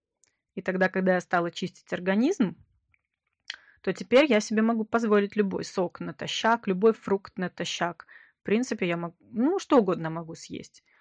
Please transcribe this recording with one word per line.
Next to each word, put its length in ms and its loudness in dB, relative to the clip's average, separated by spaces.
И 80 -10
тогда, 260 0
когда 260 2
я 60 2
стала 300 0
чистить 420 -10
организм, 640 0
то 120 -4
теперь 340 4
я 140 4
себе 220 0
могу 220 0
позволить 520 2
любой 280 -2
сок 360 -4
натощак, 680 -2
любой 260 4
фрукт 460 -6
натощак. 680 -6
В 20 -20
принципе, 440 -2
я 100 -2
мог-, 240 -10
ну, 380 -2
что 200 4
угодно 320 0
могу 240 -10
съесть. 500 -16